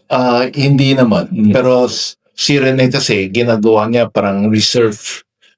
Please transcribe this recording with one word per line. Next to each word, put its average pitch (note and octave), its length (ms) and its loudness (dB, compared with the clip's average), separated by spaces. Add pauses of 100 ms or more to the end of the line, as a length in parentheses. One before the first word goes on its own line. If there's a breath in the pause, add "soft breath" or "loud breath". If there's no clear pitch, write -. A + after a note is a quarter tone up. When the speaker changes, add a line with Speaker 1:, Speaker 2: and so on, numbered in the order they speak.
Speaker 1:
Ah, B2+ 400 0
hindi C3+ 460 2
naman. G#2+ 340 0
Speaker 2:
Mm. G#2+ 240 0
Speaker 1:
Pero B2+ 320 2
s-, - 320 -8 (160)
si - 240 -2
Rene C3 320 2
kasi, G#2+ 400 -2
ginagawa A2 560 0
niya A#2 240 0
parang G2+ 400 -2
reserve. G#2+ 480 0 (600 soft breath)